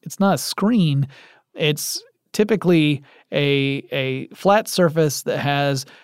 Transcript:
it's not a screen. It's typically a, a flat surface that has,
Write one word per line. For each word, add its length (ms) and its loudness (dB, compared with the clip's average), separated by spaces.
it's 180 -10
not 160 2
a 20 0
screen. 720 0
It's 480 -4
typically 720 2
a, 580 0
a 380 -6
flat 380 0
surface 560 0
that 160 -4
has, 460 -2